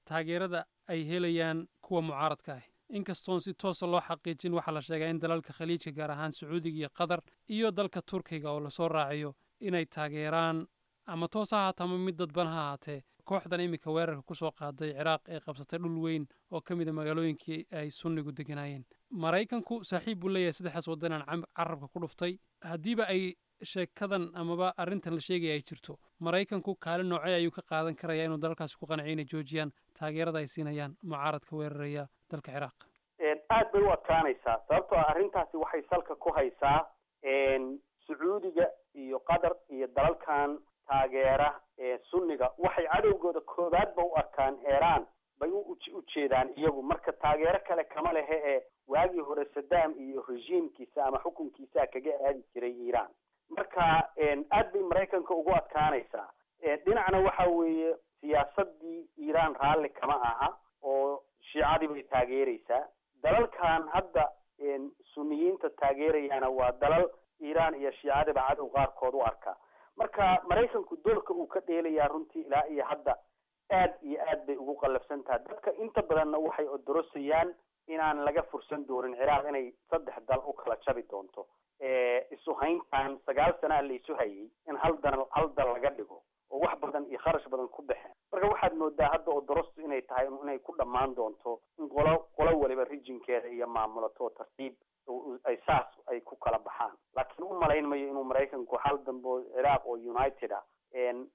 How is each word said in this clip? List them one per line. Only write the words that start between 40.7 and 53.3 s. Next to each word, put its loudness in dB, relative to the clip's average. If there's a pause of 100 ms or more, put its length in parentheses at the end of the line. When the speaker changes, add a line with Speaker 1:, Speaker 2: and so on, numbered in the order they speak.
Speaker 2:
taageera, 4 (180)
ee, -2 (120)
Sunniga 2
waxay 0
cadowgooda 2
koowaadba 0
u 0
arkaan 0
Iran, 4 (360)
bay 0
u, 0 (120)
u -10
je-, -12
u -12 (120)
jeedaan 2
iyagu. 2
Marka -2
taageero 4
kale 2
kama -2
lehe 0 (160)
ee 4 (280)
waagii 4
hore -2 (100)
Saddam 2
iyo -6
regimekiisa -2
ama 2
xukunkiisa -2
kaga -4 (140)
aadi 0 (100)
jiray -4 (140)
Iran. 0 (400)